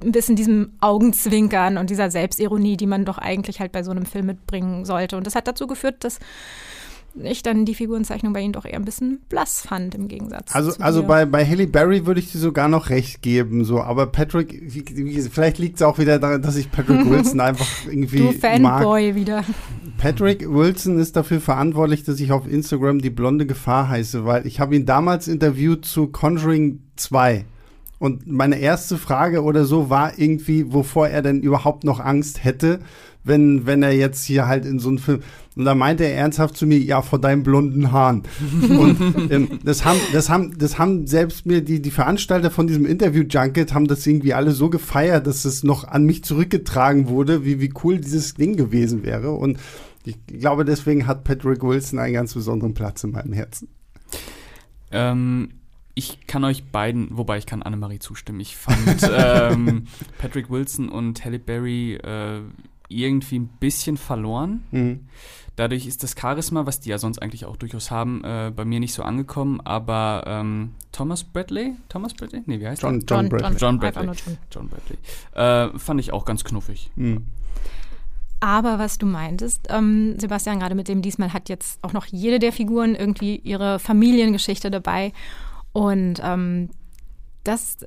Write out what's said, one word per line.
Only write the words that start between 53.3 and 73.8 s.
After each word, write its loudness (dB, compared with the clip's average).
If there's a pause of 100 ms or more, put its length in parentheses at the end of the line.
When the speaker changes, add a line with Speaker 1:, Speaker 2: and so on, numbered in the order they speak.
Speaker 2:
Herzen. -8 (1200)
Speaker 3:
Ähm, -2 (460)
ich -12
kann -2
euch -2
beiden, -2
wobei -4
ich -8
kann -10
Annemarie -8
zustimmen, -14
ich -12
fand, 2 (260)
Speaker 2:
<laughs> 4
Speaker 3:
ähm, 4 (320)
Patrick -8
Wilson -6
und -6
Halle -8
Berry, -6
äh, -10 (480)
irgendwie -2
ein -6
bisschen -4
verloren. -6
Speaker 2:
Mhm. -4 (480)
Speaker 3:
Dadurch -4
ist -10
das -8
Charisma, -4
was -6
die -12
ja -4
sonst -6
eigentlich -12
auch -14
durchaus -10
haben, -6
äh, -8
bei -8
mir -2
nicht -6
so -8
angekommen. -4
Aber, -4
ähm, -6 (200)
Thomas -6
Bradley? -8 (160)
Thomas -10
Bradley? -12
Nee, -4
wie -8
heißt -8
Speaker 2:
John, -2
Speaker 3:
der? 0
Speaker 2:
John 2
Speaker 1:
John, -2
Speaker 2:
Bradley. 0
Speaker 1:
John. 4
Speaker 3:
John 4
Speaker 1:
Einfach -2